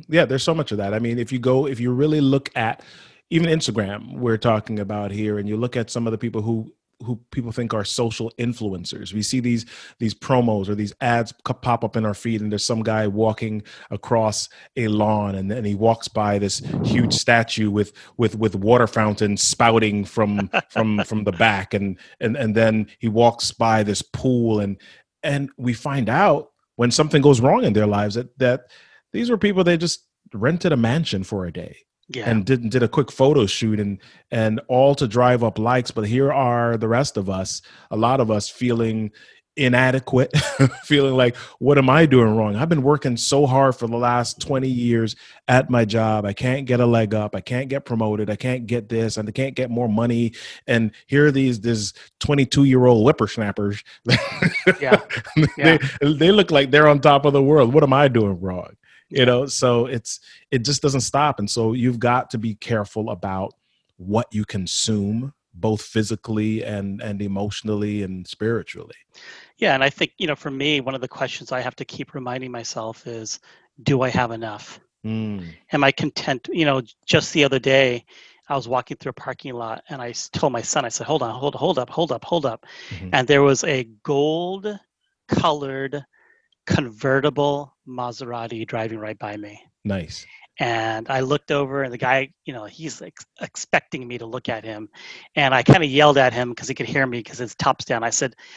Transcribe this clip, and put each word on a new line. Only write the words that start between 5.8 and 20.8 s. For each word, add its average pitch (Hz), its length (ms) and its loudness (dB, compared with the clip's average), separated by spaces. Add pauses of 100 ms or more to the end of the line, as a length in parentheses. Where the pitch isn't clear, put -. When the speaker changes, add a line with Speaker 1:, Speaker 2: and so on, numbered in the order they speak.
Speaker 1:
some 117 160 -4
of 113 40 -2
the 110 80 -4
people 110 240 -6
who, 113 300 -4 (320)
who 117 120 -6 (140)
people 120 220 -8
think 117 200 -6
are 107 120 -4
social 117 540 -4
influencers. 101 720 -8
We 107 100 -4
see 127 160 -4
these, 120 280 -2 (340)
these 110 140 -4
promos 113 540 0
or 104 60 -4
these 104 260 -4
ads 117 320 0 (120)
co-, 123 100 -6
pop 120 300 -2
up 107 120 -6
in 110 80 0
our 107 100 -2
feed, 113 260 -4
and 107 100 -6
there's 104 140 -4
some 113 180 -2
guy 107 240 0
walking 107 560 -2 (280)
across 110 580 -2 (280)
a 117 120 -2
lawn, 104 480 0
and 95 140 -4
then 113 140 -6
he 104 120 -2
walks 113 320 0
by 104 300 0
this 101 200 -2 (240)
huge 120 300 0
statue 113 580 2
with, 104 220 -2 (240)
with, 113 200 0
with 107 200 -2
water 117 320 4
fountains 104 540 0
spouting 110 600 2
from, 104 460 -2 (100)
Speaker 2:
<laughs> - 100 -8
Speaker 1:
from, 110 340 0